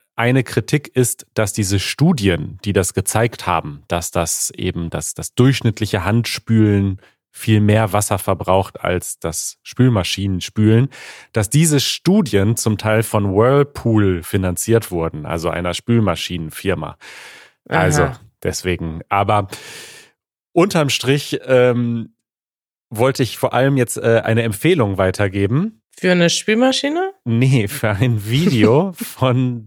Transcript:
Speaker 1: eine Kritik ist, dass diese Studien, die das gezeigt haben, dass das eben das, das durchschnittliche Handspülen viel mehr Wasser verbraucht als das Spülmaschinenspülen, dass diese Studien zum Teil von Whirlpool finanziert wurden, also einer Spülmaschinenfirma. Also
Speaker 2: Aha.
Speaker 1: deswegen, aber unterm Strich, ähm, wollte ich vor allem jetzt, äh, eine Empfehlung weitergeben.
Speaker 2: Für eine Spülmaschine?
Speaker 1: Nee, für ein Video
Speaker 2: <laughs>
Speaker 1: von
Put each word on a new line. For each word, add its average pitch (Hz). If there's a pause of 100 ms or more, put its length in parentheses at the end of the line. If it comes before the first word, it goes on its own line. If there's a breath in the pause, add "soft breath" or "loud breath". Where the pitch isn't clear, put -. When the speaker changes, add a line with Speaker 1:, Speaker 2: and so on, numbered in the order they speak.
(220 loud breath)
Speaker 1:
eine 123
Kritik -
ist, -
dass 110
diese 98
Studien, 98
die 101
das 95
gezeigt -
haben, 78
dass 87
das -
eben 87
das, -
das -
durchschnittliche 113
Handspülen 104 (300 soft breath)
viel 107
mehr 104
Wasser 104
verbraucht 95
als 90
das -
Spülmaschinenspülen, 107 (440 loud breath)
dass 104
diese 151
Studien 117
zum 107
Teil 110
von 101
Whirlpool 110
finanziert 95
wurden, 80
also 85
einer 87
Spülmaschinenfirma. 87 (720 loud breath)
Also 87
Speaker 2:
Aha. 69 (240)
Speaker 1:
deswegen, 85
aber 101 (1040 loud breath)
unterm 170
Strich, -
ähm, 120 (800)
wollte 127
ich -
vor -
allem 135
jetzt, 120
äh, 113
eine 113
Empfehlung 113
weitergeben. 101 (200)
Speaker 2:
Für 185
eine 175
Spülmaschine? 262 (140)
Speaker 1:
Nee, 120
für -
ein 107
Video 135
Speaker 2:
<laughs> -
Speaker 1:
von 127